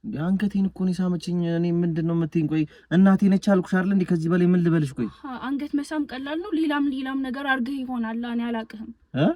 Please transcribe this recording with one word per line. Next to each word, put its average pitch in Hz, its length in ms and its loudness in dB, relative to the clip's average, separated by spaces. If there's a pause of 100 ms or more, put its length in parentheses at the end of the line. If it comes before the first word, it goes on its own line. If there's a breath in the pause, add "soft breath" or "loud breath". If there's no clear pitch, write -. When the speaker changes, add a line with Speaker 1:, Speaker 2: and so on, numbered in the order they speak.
Speaker 1:
እንዴ - 160 -8
አንገቴን 196 460 0
እኮ - 120 -6
ነው 185 120 0
የሳመችኝ። 180 460 -2 (120)
እኔ 170 240 0
ምንድን 170 340 0
ነው 170 80 0
የምትይኝ? 165 320 0
ቆይ 156 160 0 (280 soft breath)
እናቴ 190 380 6
ነች 190 200 2
አልኩሽ 185 240 2
አይደል 185 200 2
እንዴ? 190 120 4
ከዚህ 165 240 0
በላይ 175 180 4
ምን 180 140 6
ልበልሽ? 165 320 2
ቆይ 117 140 -4 (140)
Speaker 2:
አ-፣ 262 200 -12
አንገት 277 340 -4
መሳም 294 320 -2
ቀላል 277 320 -8
ነው። 403 140 -8
ሌላም 294 380 0
ሌላም 269 320 -4
ነገር 262 240 -6
አድርገህ 262 300 -2
ይሆናል። 240 500 -4
እኔ 233 160 -4
አላቅህም 226 480 -8 (240)
Speaker 1:
እ? 156 220 2